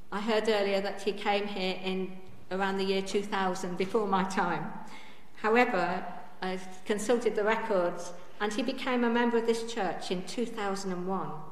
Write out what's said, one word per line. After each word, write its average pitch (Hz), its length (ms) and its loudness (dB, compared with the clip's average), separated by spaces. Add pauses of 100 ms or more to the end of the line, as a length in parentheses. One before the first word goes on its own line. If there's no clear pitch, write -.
(120)
I 196 80 -4
heard 214 300 2
earlier 196 320 4
that - 220 -4
he 208 80 2
came 202 360 0
here 185 360 -2
in 190 340 -2 (320)
around 190 280 0
the 190 80 0
year 190 180 2
two 202 180 0
thousand, 190 560 0
before 208 300 2
my 190 160 4
time. 175 500 0 (640)
However, 214 680 4 (380)
I 185 180 -2 (240)
consulted 220 520 2
the 208 100 2
records, 196 640 2 (300)
and 214 120 0
he 220 80 0
became 247 440 0
a 233 40 4
member 233 280 4
of 233 80 2
this 226 260 0
church 190 400 -2
in 180 160 -2
two 240 180 -2
thousand 196 460 -2
and 180 160 -4
one, 175 240 -2 (200)